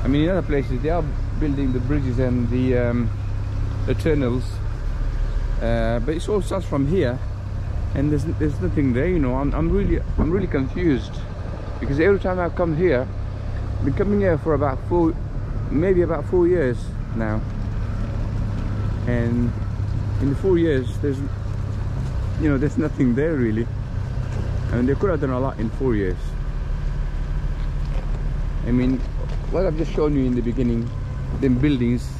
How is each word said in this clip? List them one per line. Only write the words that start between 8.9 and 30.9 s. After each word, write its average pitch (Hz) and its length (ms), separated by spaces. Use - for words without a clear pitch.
there. 131 160
You 180 120
know, 127 160
I'm, 139 180
I'm 165 180
really, 185 300
I'm 156 140
really 190 160
confused, 135 680
because 139 220
every 196 180
time 185 200
I've 170 160
come 170 200
here, 147 320
I've - 60
been - 80
coming 202 260
here 180 180
for 156 160
about 143 260
four, 170 240
maybe 175 300
about 156 240
four 175 200
years 151 320
now, 110 240
and 120 420
in 139 80
the 139 60
four 185 220
years 143 400
there's, 139 220
you 156 80
know, 139 80
there's 135 200
nothing 143 380
there 156 200
really. 113 300
I 95 40
mean, 123 120
they 135 80
could 196 160
have 147 100
done 135 80
a 127 100
lot 131 200
in 113 100
four 127 260
years. 92 220
I 117 40
mean, 127 280
what 175 160
I've 151 100
just 160 160
shown 151 220
you 135 100
in 123 80
the 123 80
beginning, 117 480